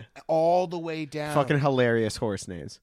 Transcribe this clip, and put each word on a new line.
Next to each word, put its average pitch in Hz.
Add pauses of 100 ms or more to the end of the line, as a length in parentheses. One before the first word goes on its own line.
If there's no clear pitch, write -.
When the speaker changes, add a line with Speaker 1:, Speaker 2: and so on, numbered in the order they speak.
(160)
Speaker 1:
Yeah. -
Speaker 2:
all 170
the 175
way 160
down. 147
Speaker 1:
Fucking 147
hilarious 120
horse 104
names. 82